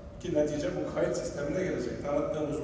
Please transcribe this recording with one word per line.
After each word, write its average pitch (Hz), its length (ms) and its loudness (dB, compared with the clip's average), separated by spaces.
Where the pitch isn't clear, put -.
Ki 165 140 -2
netice 151 340 4
bu 156 280 -2
kayıt 170 220 2
sistemine 180 460 -2
gelecek. 143 420 -2
Tanıttığımız 147 580 0